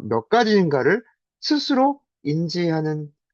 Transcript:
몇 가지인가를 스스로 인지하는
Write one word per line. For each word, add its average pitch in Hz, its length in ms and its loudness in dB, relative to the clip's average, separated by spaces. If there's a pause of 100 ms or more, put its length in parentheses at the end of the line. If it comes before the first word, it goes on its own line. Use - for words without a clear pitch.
몇 113 200 -2
가지인가를 196 760 2 (380)
스스로 277 600 0 (220)
인지하는 156 880 -2 (220)